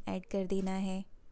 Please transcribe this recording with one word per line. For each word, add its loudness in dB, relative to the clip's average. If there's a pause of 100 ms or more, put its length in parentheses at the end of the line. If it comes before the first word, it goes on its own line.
ऐड -2
कर 0
देना 2
है। 0 (280)